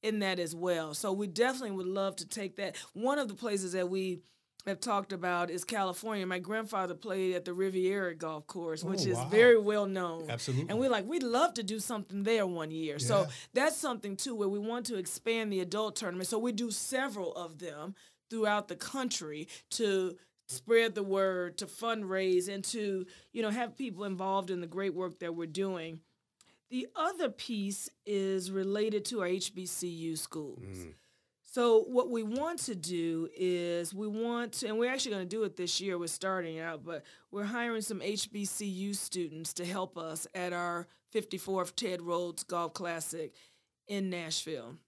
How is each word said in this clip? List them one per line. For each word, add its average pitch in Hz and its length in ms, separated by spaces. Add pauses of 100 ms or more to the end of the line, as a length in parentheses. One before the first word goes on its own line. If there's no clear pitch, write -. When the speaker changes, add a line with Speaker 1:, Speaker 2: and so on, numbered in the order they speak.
Speaker 1:
in 214 180
that 190 180
as 170 160
well. 165 400
So 196 180
we 202 140
definitely 233 460
would 185 140
love 196 300
to 170 100
take 196 300
that. 190 200 (180)
One 254 240
of 262 100
the 202 60
places 196 380
that 180 180
we 185 320 (440)
have 196 140
talked 202 320
about 175 380
is 180 140
California. 202 640
My 185 120
grandfather 190 560
played 185 400
at 175 100
the 180 80
Riviera 190 600
Golf 160 320
Course, 165 360
which 190 240
Speaker 2:
Oh, 190 40
Speaker 1:
is 180 60
Speaker 2:
wow. 123 120
Speaker 1:
very 226 300
well 208 280
known. 170 440
Speaker 2:
Absolutely. 131 400
Speaker 1:
And 214 80
we're 262 100
like, 208 180
"We'd 269 160
love 262 320
to 247 80
do 214 160
something 202 440
there 220 240
one 165 240
year." 160 280
So 139 240
Speaker 2:
Yeah. - 40 (260)
Speaker 1:
that's 294 240
something, 214 400
too, 254 180
where 208 140
we 202 100
want 226 280
to 240 100
expand 220 560
the 190 80
adult 208 360
tournament. 185 320
So 226 100
we 233 140
do 226 180
several 208 640
of 165 240
them 160 360 (360)
throughout 208 380
the 175 80
country 170 720 (220)
to 190 460 (340)
spread 226 440
the 214 80
word, 190 560
to 196 80
fundraise, 190 840
and 196 160
to, 202 400 (280)
you 226 100
know, 220 80
have 233 260
people 208 280
involved 190 440
in 180 140
the 170 40
great 180 280
work 180 240
that 170 160
we're 170 100
doing. 165 560 (680)
The 254 160 (100)
other 349 320
piece 202 600 (160)
is 190 440
related 202 560
to 240 140
our 185 60
H 180 280
B 185 120
C 180 220
U 165 280
schools. 151 480
Speaker 2:
Mm. 92 300 (500)
Speaker 1:
So 233 360
what 247 300
we 233 120
want 277 380
to 247 140
do 165 600
is 175 580
we 208 120
want 233 460
to, 247 160
and 214 100
we're 240 120
actually 262 220
gonna 190 140
do 214 180
it 190 120
this 180 260
year, 190 160
we're 175 80
starting 175 540
out, 160 220
but 160 220 (260)
we're 202 140
hiring 233 380
some 208 180
H 202 320
B 208 140
C - 180
U 196 300
students 165 600
to 175 120
help 185 320
us 160 360
at 180 200
our 175 320 (240)
fifty-fourth 190 640
Ted 180 240
Rhodes 175 420
Golf 170 300
Classic 165 600 (520)
in 196 220
Nashville. 156 680 (120)